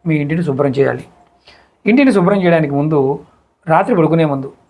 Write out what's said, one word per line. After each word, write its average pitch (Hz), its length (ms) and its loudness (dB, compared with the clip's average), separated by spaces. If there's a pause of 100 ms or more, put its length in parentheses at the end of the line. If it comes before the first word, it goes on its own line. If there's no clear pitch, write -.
మీ 156 100 0
ఇంటిని 151 260 -2
శుభ్రం 139 280 0
చేయాలి. 127 340 -2 (800)
ఇంటిని 262 260 4
శుభ్రం 196 300 2
చేయడానికి 160 320 0
ముందు, 143 500 -2 (440)
రాత్రి 165 280 2
పడుకునే 160 280 2
ముందు 135 280 -6 (180)